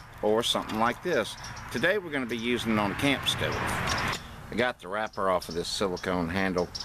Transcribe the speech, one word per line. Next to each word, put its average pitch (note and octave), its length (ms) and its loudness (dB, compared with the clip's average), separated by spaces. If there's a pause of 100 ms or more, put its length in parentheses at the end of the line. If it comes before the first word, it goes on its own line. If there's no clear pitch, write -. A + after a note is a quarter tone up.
(240)
or G#2+ 180 6
something G2 380 0
like A#2 240 2
this. C#3 320 0 (360)
Today E3+ 280 2
we're F3 100 -8
gonna C#3 160 -2
be A#2+ 100 -2
using A2+ 380 0
it G#2+ 60 4
on G#2 120 2
a - 40 -2
camp C#3 320 2
stove. - 280 0
I - 1000 -4
got B2 240 0
the F2+ 80 -12
wrapper G#2 420 0
off F2+ 200 2
of E2 60 -4
this E2 120 -2
silicone F2+ 600 0
handle, F2+ 380 2 (180)